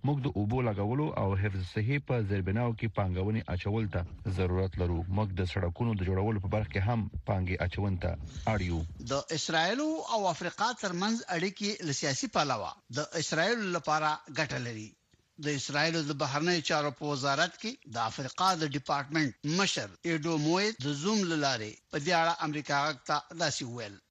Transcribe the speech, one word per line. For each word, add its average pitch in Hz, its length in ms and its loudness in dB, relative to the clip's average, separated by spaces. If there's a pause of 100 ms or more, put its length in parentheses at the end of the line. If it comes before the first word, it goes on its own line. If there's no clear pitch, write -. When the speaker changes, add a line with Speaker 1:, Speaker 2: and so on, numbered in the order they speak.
Speaker 1:
موږ 143 180 4
د - 20 0 (140)
اوبو 120 280 2
لګولو 107 380 2 (140)
او 98 80 2 (140)
حفظ 98 200 0 (120)
صحي 120 240 2 (100)
په 120 200 2
زیربناو 104 500 2
کې 110 200 -2
پانګونې 98 440 2 (120)
اچول 104 400 0
ته - 60 2 (360)
ضرورت 92 460 2
لرو. 85 160 2 (180)
موږ 107 120 2 (100)
د 90 140 2
سړکونو 101 420 0
د 92 140 0
جوړولو 98 360 2
په 98 100 -2
برخه 107 180 0
کې 95 160 2
هم 117 120 2 (260)
پانګې 92 380 0
اچون 98 400 0
ته 85 60 2 (420)
اړ 101 80 2 (100)
یو. 82 100 0 (300)
Speaker 2:
د 139 140 0 (140)
اسرائیل 170 420 2 (340)
او 220 60 4 (140)
افریقا 185 340 -2 (160)
ترمنځ 196 320 0 (200)
اړیکې 202 340 -2 (180)
له 139 40 0 (100)
سیاسي 151 340 -2
پلوه 120 360 0 (280)
د 160 240 -4
اسرائیل 185 340 2 (180)
لپاره 151 340 2 (280)
ګټه 135 300 -2
لري. 110 220 -8 (540)
د 147 120 0
اسرائیل 147 400 0 (120)
د 151 120 -2
بهرنیو 156 480 2
چارو 147 300 2
په 156 100 -8
وزارت 143 540 0
کې 220 100 -6 (220)
د - 20 -4 (140)
افریقا 147 360 -2 (140)
د 151 140 0
ډپارټمنټ 143 560 0 (280)
مشر 151 300 0 (220)
ایډو 160 340 2
مویت 190 420 2
د 147 140 0
زوم 208 200 2 (100)
له 165 120 2
لارې 117 300 0 (200)
په 151 120 -4
دې 180 160 2
اړه 170 140 4 (120)
امریکا 147 380 -2
غږ 147 140 -2 (120)
ته 151 60 4 (260)
داسې 147 240 0
وویل. 113 320 -10 (120)